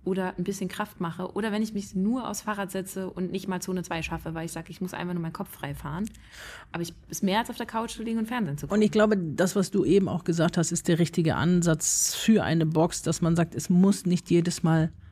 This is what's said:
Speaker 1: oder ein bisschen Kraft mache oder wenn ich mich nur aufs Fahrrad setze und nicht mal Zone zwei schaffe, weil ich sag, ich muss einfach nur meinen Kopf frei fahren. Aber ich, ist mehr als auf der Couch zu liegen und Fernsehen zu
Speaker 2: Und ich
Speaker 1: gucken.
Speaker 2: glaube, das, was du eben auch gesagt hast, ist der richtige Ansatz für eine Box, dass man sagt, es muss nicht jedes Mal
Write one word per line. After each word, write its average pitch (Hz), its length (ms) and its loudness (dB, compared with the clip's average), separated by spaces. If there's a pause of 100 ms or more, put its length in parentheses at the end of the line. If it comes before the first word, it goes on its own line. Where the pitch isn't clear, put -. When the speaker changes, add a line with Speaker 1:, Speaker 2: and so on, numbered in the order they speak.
Speaker 1:
oder 185 340 -2
ein 175 60 -4
bisschen 196 240 -4
Kraft - 320 -8
mache 175 320 -6
oder 214 200 -2
wenn 214 100 0
ich 220 120 -4
mich 202 200 -8
nur 220 340 0
aufs 208 140 -8
Fahrrad 202 280 -4
setze 190 400 -6
und 180 200 -6
nicht 180 180 -6
mal 180 120 -4
Zone 185 220 -4
zwei 165 200 -6
schaffe, 165 320 -8
weil 165 120 -6
ich 170 60 -8
sag, 165 180 -12
ich 170 100 -16
muss 180 140 -6
einfach 175 180 -6
nur 170 100 -2
meinen 165 100 -6
Kopf - 180 -10
frei 143 240 -10
fahren. 165 340 -8 (640)
Aber 170 100 -6
ich, 170 120 -8 (140)
ist - 140 -6
mehr 202 180 2
als 240 100 -6
auf 226 60 -10
der - 100 -8
Couch 226 240 -6
zu - 120 -10
liegen 226 160 -2
und 220 80 -2
Fernsehen 220 300 -4
zu 143 100 -8
Speaker 2:
Und 208 160 2
ich 214 100 4
Speaker 1:
gucken. - 0 -
Speaker 2:
glaube, 214 240 4 (200)
das, 180 200 2
was 190 140 0
du 196 140 2
eben 160 240 4
auch - 160 -4
gesagt 170 320 2
hast, 170 160 2
ist - 160 -2
der 165 100 4
richtige 160 360 2
Ansatz 170 800 2
für 220 300 4
eine 160 220 2
Box, 160 360 2
dass 160 180 0
man 165 160 4
sagt, 170 180 0
es - 140 -6
muss 190 380 6
nicht 175 240 0
jedes 170 320 2
Mal 160 280 4 (220)